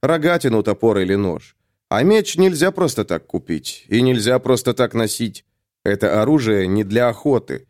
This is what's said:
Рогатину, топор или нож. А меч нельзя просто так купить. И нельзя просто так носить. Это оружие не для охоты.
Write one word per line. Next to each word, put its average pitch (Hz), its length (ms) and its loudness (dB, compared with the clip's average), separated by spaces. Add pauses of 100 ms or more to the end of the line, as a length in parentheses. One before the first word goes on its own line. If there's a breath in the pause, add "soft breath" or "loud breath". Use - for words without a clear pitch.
Рогатину, 156 600 0
топор 104 360 0
или 95 160 0
нож. 95 400 -4 (340)
А 107 140 0
меч 208 340 2
нельзя 180 340 2
просто 143 320 -2
так 85 240 -6
купить. - 640 -8
И 110 120 2
нельзя 127 380 2
просто 127 340 0
так 120 200 -2
носить. 113 520 -4 (380)
Это 101 380 0
оружие 110 460 2
не 101 160 0
для 113 260 0
охоты. - 600 -4